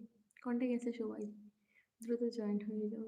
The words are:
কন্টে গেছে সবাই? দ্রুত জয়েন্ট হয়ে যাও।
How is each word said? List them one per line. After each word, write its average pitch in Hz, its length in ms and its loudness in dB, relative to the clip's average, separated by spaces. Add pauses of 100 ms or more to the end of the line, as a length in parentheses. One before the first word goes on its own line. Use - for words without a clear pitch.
(440)
কন্টে 240 240 2
গেছে 240 260 2
সবাই? 214 320 -4 (800)
দ্রুত 233 200 2 (140)
জয়েন্ট 208 260 2
হয়ে 214 260 0
যাও। 226 180 -4